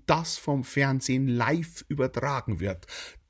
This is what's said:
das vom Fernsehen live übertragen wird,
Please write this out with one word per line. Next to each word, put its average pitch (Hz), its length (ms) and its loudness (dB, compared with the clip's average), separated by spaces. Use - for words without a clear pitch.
das 160 320 2
vom 143 260 0
Fernsehen 135 640 2
live 127 640 0
übertragen 127 720 0
wird, 92 260 -4